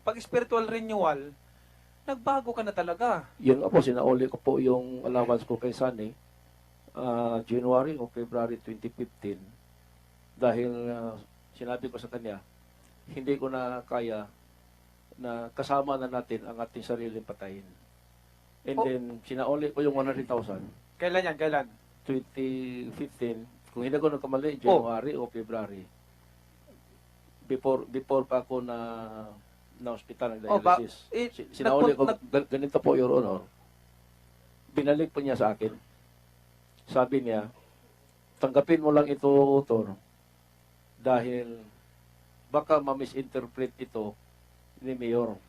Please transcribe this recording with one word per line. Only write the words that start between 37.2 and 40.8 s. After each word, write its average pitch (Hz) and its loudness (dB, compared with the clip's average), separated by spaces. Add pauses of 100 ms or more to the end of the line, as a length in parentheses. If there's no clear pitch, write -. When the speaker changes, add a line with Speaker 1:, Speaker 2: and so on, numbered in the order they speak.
Speaker 2:
niya, 110 -2 (960)
"Tanggapin 139 4
mo 151 4
lang 147 6
ito, 139 2 (320)
Tor, 107 0 (1040)